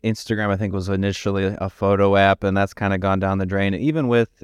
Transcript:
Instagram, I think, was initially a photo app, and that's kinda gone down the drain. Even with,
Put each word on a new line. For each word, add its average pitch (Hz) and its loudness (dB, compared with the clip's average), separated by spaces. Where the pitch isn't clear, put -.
Instagram, 107 -2
I 98 0
think, 98 -4
was 95 -4
initially 98 -2
a 95 -6
photo 98 2
app, 98 4
and 98 0
that's 98 0
kinda 98 -2
gone 95 0
down 95 0
the 95 -4
drain. 98 -2
Even 147 -2
with, 120 2